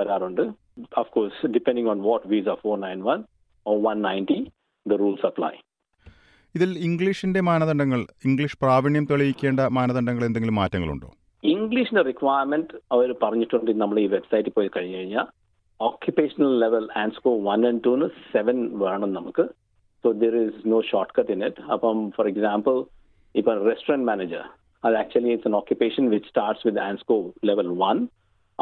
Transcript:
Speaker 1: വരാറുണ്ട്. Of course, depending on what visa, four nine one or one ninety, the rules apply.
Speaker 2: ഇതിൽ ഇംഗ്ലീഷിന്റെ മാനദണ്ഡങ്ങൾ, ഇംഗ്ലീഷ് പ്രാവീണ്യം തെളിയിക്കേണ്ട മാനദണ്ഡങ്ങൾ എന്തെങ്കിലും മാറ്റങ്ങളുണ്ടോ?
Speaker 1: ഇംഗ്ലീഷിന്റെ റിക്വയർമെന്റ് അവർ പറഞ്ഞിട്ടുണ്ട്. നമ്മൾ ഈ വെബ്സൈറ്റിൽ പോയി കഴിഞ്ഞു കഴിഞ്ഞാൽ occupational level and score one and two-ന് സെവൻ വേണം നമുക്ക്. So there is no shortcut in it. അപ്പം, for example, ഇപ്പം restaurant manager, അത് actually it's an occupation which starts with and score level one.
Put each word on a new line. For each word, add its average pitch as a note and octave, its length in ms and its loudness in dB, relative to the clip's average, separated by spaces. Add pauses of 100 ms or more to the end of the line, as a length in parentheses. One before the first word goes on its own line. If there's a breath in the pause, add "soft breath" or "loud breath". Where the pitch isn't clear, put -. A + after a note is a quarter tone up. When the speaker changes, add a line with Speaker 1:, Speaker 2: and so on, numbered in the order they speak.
Speaker 1:
വരാറുണ്ട്. F#2+ 420 -2 (600)
Of - 120 -8
course, G#2 220 -2 (200)
depending A#2+ 360 0
on G2+ 160 -2
what A2+ 240 0
visa, G2 220 0 (100)
four G#2 120 0 (100)
nine F#2 140 -8 (120)
one G3+ 100 -4 (460)
or G#2 80 2 (140)
one G#2+ 100 -2 (100)
ninety, G2 280 0 (520)
the G3+ 140 2
rules G3 260 0
apply. - 240 -4 (1000 soft breath)
Speaker 2:
ഇതിൽ F3+ 140 2 (180)
ഇംഗ്ലീഷിന്റെ F#3 600 0
മാനദണ്ഡങ്ങൾ, D3 540 2 (260)
ഇംഗ്ലീഷ് C3+ 340 0
പ്രാവീണ്യം C#3 480 4
തെളിയിക്കേണ്ട C#3 500 2 (180)
മാനദണ്ഡങ്ങൾ B2 500 0
എന്തെങ്കിലും A2+ 320 0
മാറ്റങ്ങളുണ്ടോ? E2 500 -2 (440)
Speaker 1:
ഇംഗ്ലീഷിന്റെ A3 560 2
റിക്വയർമെന്റ് C#3 680 0 (180)
അവർ B2 140 4 (160)
പറഞ്ഞിട്ടുണ്ട്. A2+ 480 0 (100)
നമ്മൾ G#2 220 0
ഈ - 100 4
വെബ്സൈറ്റിൽ G#2 440 -2
പോയി G2 180 2
കഴിഞ്ഞു F#2 240 -6
കഴിഞ്ഞാൽ G2+ 260 -4 (640)
occupational - 640 0 (100)
level A2+ 220 2 (160)
and G#2+ 160 -2
score A#2+ 220 2 (120)
one A2 180 4
and A#2+ 160 0
two-ന് B2+ 220 2 (260)
സെവൻ A#2 240 2 (280)
വേണം G2 340 -2
നമുക്ക്. F2 260 -2 (580)
So B2 60 2 (140)
there A2+ 220 4
is G#2+ 100 -4 (180)
no A2+ 60 4 (100)
shortcut - 460 0
in F#2 140 -4
it. E3 80 -8 (180)
അപ്പം, A2 240 0 (180)
for A2 160 0
example, G#2+ 460 0 (600)
ഇപ്പം G#2+ 200 2 (100)
restaurant C3+ 400 0
manager, F2+ 340 -6 (420)
അത് A2+ 160 4
actually A#2+ 340 0
it's A2+ 140 -6
an G#2 100 2
occupation A#2 520 0
which G#2+ 200 0
starts G#2+ 340 -2
with G#2+ 200 0
and G2+ 180 -6
score G#2+ 220 0 (240)
level G2+ 180 0 (200)
one. A2+ 120 2 (600)